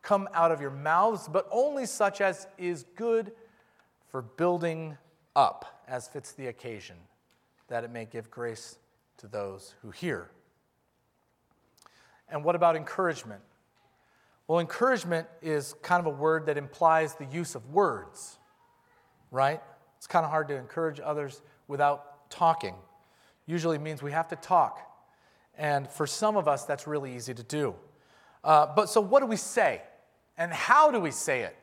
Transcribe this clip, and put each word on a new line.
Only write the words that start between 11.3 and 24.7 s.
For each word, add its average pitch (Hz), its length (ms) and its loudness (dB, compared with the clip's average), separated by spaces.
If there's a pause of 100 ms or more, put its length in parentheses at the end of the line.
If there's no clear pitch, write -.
And 147 160 -6
what 170 100 4
about 170 220 4
encouragement? 143 680 -4 (1040)
Well, 165 120 4
encouragement 175 680 0 (140)
is 151 400 -4
kind 180 180 4
of 175 60 -2
a 147 100 -2
word 156 300 2
that 147 100 0
implies 160 580 2
the 143 120 -14
use 160 280 -6
of 117 160 -14
words, 143 680 -2 (920)
right? 139 300 2 (380)
It's - 80 -20
kinda 165 220 2
hard 156 200 0
to 143 80 -4
encourage 147 440 -4
others 147 420 -6 (260)
without 143 640 -2
talking. 160 440 2 (720)
Usually 160 320 0
means 151 240 -8
we 143 100 -8
have 165 160 -2
to 165 80 -8
talk. - 520 2 (680)